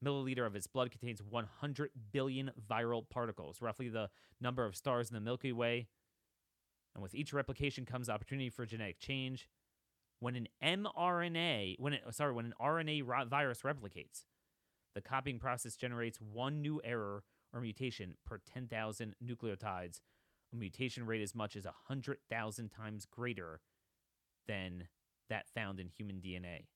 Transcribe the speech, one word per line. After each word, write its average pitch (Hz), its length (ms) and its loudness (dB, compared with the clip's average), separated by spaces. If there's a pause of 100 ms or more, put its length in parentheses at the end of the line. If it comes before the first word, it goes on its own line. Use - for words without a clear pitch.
milliliter 131 420 4
of 104 100 2
its 98 120 -2
blood 127 240 4
contains 110 320 -4
one 107 240 0 (120)
hundred 147 300 0 (220)
billion 135 400 2 (180)
viral 117 400 4
particles, 101 520 -2
roughly 120 280 0
the 110 200 0 (300)
number 123 240 4
of 101 120 2
stars 120 340 4
in 117 60 -4
the 107 60 0
Milky 123 300 2
Way. 120 360 4 (1080)
And 90 80 -6
with 98 140 -6
each 143 180 -2
replication 135 520 0
comes 123 240 -2
opportunity 123 400 0
for 120 160 -4
genetic 107 340 -4
change. 131 500 -2 (720)
When 123 160 0
an 120 120 -2 (140)
M 185 340 4
R 175 280 6
N 170 120 2
A, 120 440 4
when 143 140 2
it, 131 180 0
sorry, 143 220 2
when 117 120 0
an 117 140 -4
R 151 180 4
N 156 120 2
A 151 120 2
ro-, 127 240 2
virus 135 360 4
replicates, 117 640 -2 (680)
the 104 80 -4
copying 131 380 0
process 123 360 -2
generates 117 440 -2
one 123 420 -2
new 151 220 0
error 104 400 -2 (300)
or 120 80 -2
mutation 113 540 -4 (100)
per 107 140 -6
ten 127 280 -8
thousand 110 560 -2
nucleotides. 101 800 -4 (500)
A 120 40 -8
mutation 120 500 -2
rate 110 160 2
as 101 140 -2
much 107 200 -2
as 98 100 -6
a 82 80 -6 (140)
hundred 139 300 -2 (120)
thousand 110 400 -2
times 107 360 -8
greater 98 560 -4 (840)
than 92 400 -2 (420)
that 107 240 -2
found 98 260 -2
in 90 80 -4
human 98 320 -6
D 90 160 -4
N 90 100 -6
A. 87 300 -8